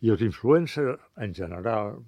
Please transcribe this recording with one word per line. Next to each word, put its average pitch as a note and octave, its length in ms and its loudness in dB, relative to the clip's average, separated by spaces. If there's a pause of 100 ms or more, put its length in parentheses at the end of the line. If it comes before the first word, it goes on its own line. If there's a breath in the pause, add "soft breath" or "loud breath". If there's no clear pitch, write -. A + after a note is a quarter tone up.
I A2+ 80 4
els G#2 120 4
influencers, C#3 800 0 (160)
en G#2 180 -6
general, G2 640 -4 (120)